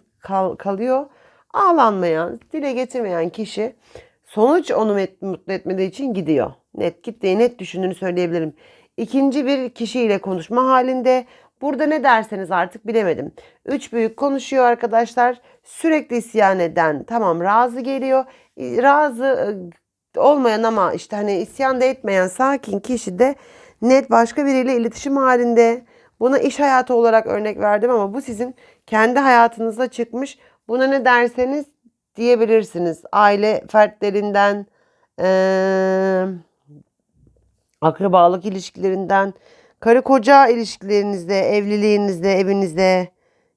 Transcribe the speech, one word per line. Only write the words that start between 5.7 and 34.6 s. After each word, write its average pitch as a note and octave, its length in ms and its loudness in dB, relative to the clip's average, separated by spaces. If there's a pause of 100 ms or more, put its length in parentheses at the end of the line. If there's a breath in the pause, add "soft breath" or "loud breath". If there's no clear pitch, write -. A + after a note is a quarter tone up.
için C4 240 -8
gidiyor. D3+ 380 -2 (240)
Net - 280 -6
gitti, G3+ 360 -4
net A#3+ 200 0
düşündüğünü F#3 360 -8
söyleyebilirim. F3 580 -4 (440 soft breath)
İkinci C4+ 480 -2
bir C4 240 -2
kişiyle A#3 480 -2
konuşma G3 480 -4
halinde. B3+ 600 0 (360 soft breath)
Burada C#4+ 240 -2
ne D4+ 180 0
derseniz G#3+ 480 0
artık F#3 360 -4
bilemedim. G#3 440 -2 (340 soft breath)
Üç - 280 -6
büyük A3+ 240 -2
konuşuyor C4+ 480 0
arkadaşlar. A#3+ 760 0 (220 soft breath)
Sürekli D4+ 540 -2
isyan G3+ 420 2
eden, E3 440 0
tamam F#3+ 380 -2
razı A#3 400 0
geliyor. C4 440 -2 (320 soft breath)
E, - 260 -4
razı, C4+ 720 0 (580)
e, - 40 -4
olmayan A#3+ 440 2
ama G#3+ 300 0
işte - 220 -10
hani G#3 220 -2
isyan B3+ 440 -4
da C4 40 2
etmeyen G3 420 0
sakin B3+ 520 -2
kişi G3+ 400 -8
de C4+ 160 2 (460 loud breath)
net B3+ 300 2
başka A#3 340 2
biriyle C4 300 0
iletişim A#3+ 420 -4
halinde. A#3+ 680 2 (340 soft breath)
Buna C4 180 2
iş - 220 0
hayatı C4 340 2
olarak A3+ 340 2
örnek G#3 320 -4
verdim G#3 320 0
ama G3+ 220 0
bu C4+ 80 -8
sizin B3 340 -8 (320 soft breath)
kendi A3+ 320 2
hayatınızda A#3 680 2
çıkmış. A#3+ 520 -8 (280 soft breath)
Buna B3+ 200 0
ne C4+ 180 0
derseniz B3 600 0 (500)
diyebilirsiniz. G#3+ 960 0
Aile G3+ 600 2
fertlerinden, G#3 960 0 (540)